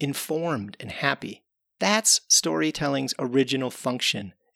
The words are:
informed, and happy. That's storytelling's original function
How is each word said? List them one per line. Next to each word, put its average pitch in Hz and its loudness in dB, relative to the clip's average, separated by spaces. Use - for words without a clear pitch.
informed, 143 -4
and 123 -10
happy. - -4
That's - 2
storytelling's 151 2
original 131 2
function 110 -2